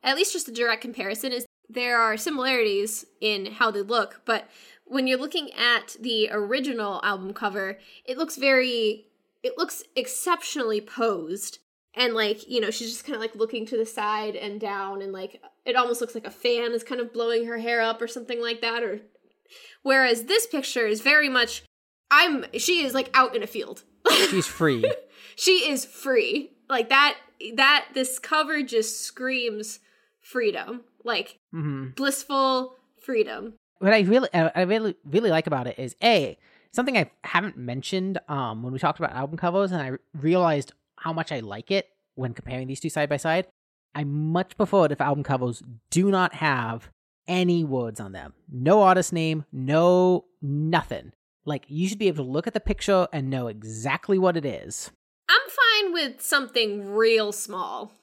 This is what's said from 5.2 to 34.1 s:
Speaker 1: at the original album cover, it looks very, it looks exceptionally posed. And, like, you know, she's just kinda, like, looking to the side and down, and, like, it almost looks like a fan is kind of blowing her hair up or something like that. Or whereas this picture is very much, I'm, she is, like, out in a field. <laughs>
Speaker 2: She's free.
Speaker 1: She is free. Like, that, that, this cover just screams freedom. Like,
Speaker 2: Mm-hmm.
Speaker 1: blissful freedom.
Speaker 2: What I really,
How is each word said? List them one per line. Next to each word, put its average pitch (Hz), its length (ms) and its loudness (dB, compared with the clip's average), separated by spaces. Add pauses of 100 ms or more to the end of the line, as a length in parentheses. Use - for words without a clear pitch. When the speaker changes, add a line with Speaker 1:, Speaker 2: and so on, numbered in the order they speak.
Speaker 1:
at 233 480 0
the 226 280 0
original 220 760 -2
album 196 300 -4
cover, 196 460 -6 (260)
it 254 120 -6
looks 320 180 -4
very, 254 680 2 (360)
it 254 160 -4
looks 330 240 -4 (140)
exceptionally 254 840 -4
posed. 208 800 -6 (360)
And, 240 180 0
like, 214 360 -2
you 247 100 0
know, 208 100 -2
she's 226 200 -8
just - 160 -12
kinda, 277 140 -8
like, 220 140 -8
looking 220 340 -4
to 240 100 -4
the 220 80 0
side 214 500 -4
and 208 240 -8
down, 196 420 -6
and, 196 120 -8
like, 190 280 -12 (240)
it 247 120 2
almost 240 240 2
looks 233 120 -6
like 220 140 -10
a - 40 -10
fan 240 420 0
is 226 100 -4
kind 247 160 -8
of 233 140 -6
blowing 233 320 0
her 233 140 -6
hair 233 200 0
up 226 220 0
or 233 80 -4
something 233 320 -8
like 233 200 -4
that. 233 220 -2
Or 208 160 -4 (840)
whereas 254 420 4
this 427 220 2
picture 262 400 -2
is 214 140 0
very 294 280 4
much, 247 340 0 (480)
I'm, 294 340 4 (120)
she 339 260 2
is, 254 100 -2
like, 262 200 0
out 262 220 4
in 214 80 -2
a 185 40 -8
field. - 360 -10 (220)
<laughs> 381 240 6
Speaker 2:
She's 190 180 0
free. 143 360 2 (520)
Speaker 1:
She 370 340 4
is 269 160 -2
free. 254 680 0 (180)
Like, 233 200 0
that, 277 280 4 (380)
that, 277 380 6
this 254 260 -2
cover 311 440 0
just 220 380 -2
screams 240 800 -6 (420)
freedom. 220 600 -4 (220)
Like, 226 340 -4 (160)
Speaker 2:
Mm-hmm. 143 420 -4
Speaker 1:
blissful 269 840 0 (240)
freedom. 214 520 -2 (260)
Speaker 2:
What 196 140 4
I 214 80 6
really, 226 320 4